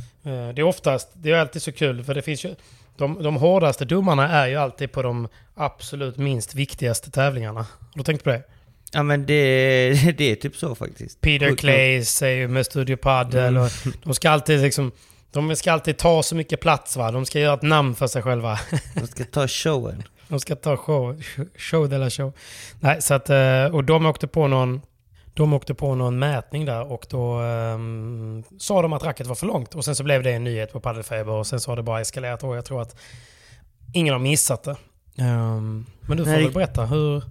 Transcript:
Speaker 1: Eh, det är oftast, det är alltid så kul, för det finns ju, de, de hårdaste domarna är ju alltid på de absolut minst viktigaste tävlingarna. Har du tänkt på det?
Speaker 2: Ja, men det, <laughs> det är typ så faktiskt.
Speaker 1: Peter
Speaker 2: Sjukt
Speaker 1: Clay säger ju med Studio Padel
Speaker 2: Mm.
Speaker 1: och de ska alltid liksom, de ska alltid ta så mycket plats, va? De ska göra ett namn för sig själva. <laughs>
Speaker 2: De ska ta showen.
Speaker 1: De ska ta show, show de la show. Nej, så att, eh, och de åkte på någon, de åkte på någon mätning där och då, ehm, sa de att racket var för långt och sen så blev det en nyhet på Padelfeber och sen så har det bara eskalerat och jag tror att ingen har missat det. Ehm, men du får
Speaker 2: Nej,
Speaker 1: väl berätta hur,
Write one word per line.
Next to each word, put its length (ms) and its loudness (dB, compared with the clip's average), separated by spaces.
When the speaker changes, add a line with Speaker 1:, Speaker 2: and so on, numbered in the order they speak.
Speaker 1:
Eh, 320 -8
det 60 -4
är 20 2
oftast, 520 0
det 160 -4
är 80 6
alltid 240 -2
så 100 -6
kul, 320 -2
för 100 -4
det 80 -4
finns 220 -6
ju, 100 -8
de, 260 -4
de 140 0
hårdaste 480 4
domarna 440 2
är 180 4
ju 100 -2
alltid 360 -4
på 100 -4
de 260 -4
absolut 600 -8
minst 380 -4
viktigaste 560 -4
tävlingarna. 500 -2
Har 60 -4
du 80 -8
tänkt 220 -2
på 60 0
det? 120 0
Speaker 2:
Ja, 100 0
men 240 2
det, 80 2
<laughs> 40 -14
det 120 4
är 40 2
typ 220 -8
så 180 -6
faktiskt. 460 -12
Speaker 1:
Peter 280 4
Speaker 2:
Sjukt 120 2
Speaker 1:
Clay 440 4
säger 340 2
ju 100 0
med 180 2
Studio 300 -2
Padel 600 2
Speaker 2:
Mm. 60 4
Speaker 1:
och 80 2
de 100 -2
ska 160 2
alltid 320 4
liksom, 300 0
de 260 -2
ska 160 0
alltid 260 0
ta 240 6
så 120 -2
mycket 260 -2
plats, 360 2
va? 140 0
De 160 -2
ska 140 -2
göra 140 4
ett 80 -4
namn 320 4
för 120 -2
sig 160 -2
själva. 360 -2
<laughs> 180 -6
Speaker 2:
De 120 -4
ska 180 -10
ta 240 0
showen. 540 -2
Speaker 1:
De 120 -2
ska 160 -6
ta 200 -2
show, 460 -2
show 320 0
de 100 -2
la 120 0
show. 220 -6
Nej, 220 2
så 120 2
att, 160 0
eh, 340 6
och 200 0
de 220 4
åkte 200 -2
på 200 0
någon, 340 2
de 180 4
åkte 220 -2
på 200 -2
någon 240 0
mätning 460 -2
där 280 -6
och 180 -12
då, 300 -2
ehm, 1000 -6
sa 240 0
de 100 0
att 120 -4
racket 220 -6
var 80 -4
för 120 -6
långt 280 -4
och 100 -6
sen 120 -2
så 80 -4
blev 180 2
det 100 2
en 120 -2
nyhet 280 -4
på 80 -10
Padelfeber 520 -6
och 140 -2
sen 140 -4
så 100 -8
har 60 -4
det 60 -6
bara 180 -4
eskalerat 440 -8
och 120 -4
jag 80 -8
tror 180 -8
att 140 -14
ingen 200 2
har 80 0
missat 440 0
det. 120 -8
Ehm, 680 -2
men 80 0
du 80 0
får 60 0
Speaker 2:
Nej, 140 4
Speaker 1:
väl 80 0
berätta 340 0
hur, 440 0